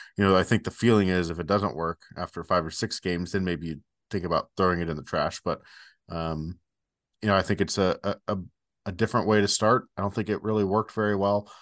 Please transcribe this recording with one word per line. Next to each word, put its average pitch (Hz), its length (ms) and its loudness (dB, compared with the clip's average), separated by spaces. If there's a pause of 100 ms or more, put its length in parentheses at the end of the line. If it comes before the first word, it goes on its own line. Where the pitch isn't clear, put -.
(180)
you 104 60 2
know, 98 120 6
I 92 80 6
think 107 200 2
the - 80 -8
feeling 107 360 4
is 90 220 0
if 82 100 -8
it 80 80 -6
doesn't 98 280 0
work 82 280 -6 (140)
after 85 260 -10
five 87 220 0
or 85 60 -8
six - 280 -6
games, 87 320 -4
then 95 120 0
maybe 85 240 -2
you 78 140 -8 (300)
think 90 120 -4
about 82 320 -2
throwing 90 260 2
it 82 80 -4
in 78 60 -4
the 71 80 -10
trash. - 400 -4
But, - 180 -4 (480)
um, 82 500 -6 (640)
you 107 60 -4
know, 98 80 6
I 95 60 6
think 98 200 0
it's - 160 -4
a, 92 260 2
a, 98 120 -4 (120)
a, 104 100 -2 (480)
a 101 60 -8
different 101 360 0
way 107 140 4
to 101 60 2
start. - 380 2 (120)
I 90 40 -4
don't 98 120 -4
think 104 160 -4
it 104 140 -4
really 107 200 0
worked 104 300 0
very 104 220 0
well 101 360 0 (100)